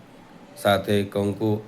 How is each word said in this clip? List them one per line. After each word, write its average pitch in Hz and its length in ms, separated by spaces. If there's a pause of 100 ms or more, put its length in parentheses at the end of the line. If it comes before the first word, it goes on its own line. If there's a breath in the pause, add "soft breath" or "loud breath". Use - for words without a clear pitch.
(640)
સાથે 101 420
કંકુ, 101 640